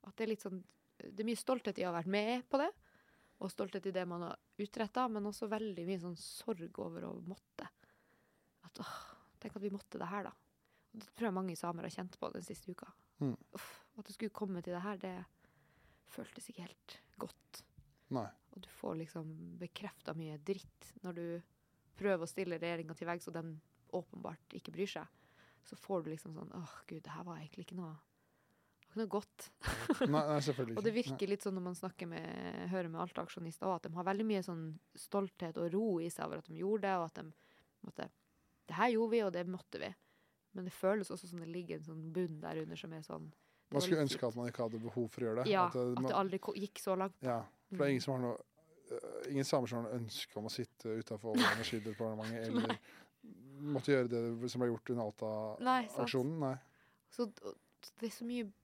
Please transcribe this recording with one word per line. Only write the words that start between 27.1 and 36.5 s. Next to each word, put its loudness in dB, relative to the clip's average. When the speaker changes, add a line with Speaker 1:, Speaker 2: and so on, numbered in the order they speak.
Speaker 1:
her -8
var -8
egentlig -12
ikke -10
noe, -6
det -20
var -20
ikke -2
noe 0
godt.» -2
<laughs> 4
Speaker 2:
Nei, 8
nei, 6
selvfølgelig 2
Speaker 1:
Og 0
det 6
Speaker 2:
ikke. 4
Speaker 1:
virker 0
Speaker 2:
Nei. 2
Speaker 1:
litt 0
sånn 0
når -2
man -2
snakker -6
med, -4
hører 0
med -4
Alta-aksjonister -4
også, 4
at -6
de -4
har -2
veldig 4
mye 4
sånn -4
stolthet -2
og 2
ro 4
i 0
seg -2
over -4
at -12
de -8